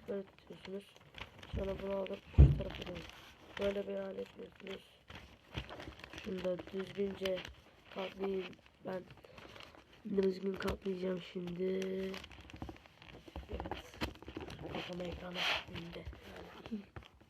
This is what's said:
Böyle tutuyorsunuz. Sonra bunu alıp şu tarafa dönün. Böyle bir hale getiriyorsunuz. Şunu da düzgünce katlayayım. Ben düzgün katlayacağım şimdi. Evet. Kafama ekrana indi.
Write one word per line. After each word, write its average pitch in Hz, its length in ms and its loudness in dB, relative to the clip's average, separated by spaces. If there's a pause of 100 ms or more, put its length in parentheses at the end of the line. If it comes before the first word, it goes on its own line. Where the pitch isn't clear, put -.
Böyle 202 160 0
tutuyorsunuz. - 720 -12 (600)
Sonra 196 160 2 (100)
bunu 196 140 0
alıp 196 240 -2 (160)
şu - 220 12
tarafa 185 300 -4
dönün. 175 160 -4 (560)
Böyle 202 280 4
bir 196 80 -2
hale 196 280 -4
getiriyorsunuz. - 800 -12 (1200)
Şunu 185 200 -2
da 180 140 4 (160)
düzgünce 190 680 2 (560)
katlayayım. 190 600 -2 (300)
Ben 185 180 -4 (1160)
düzgün 190 320 4
katlayacağım 185 680 0
şimdi. 175 420 -4 (1900)
Evet. - 420 -6 (800)
Kafama 180 300 -4
ekrana 180 360 -4 (300)
indi. 170 360 -8 (1200)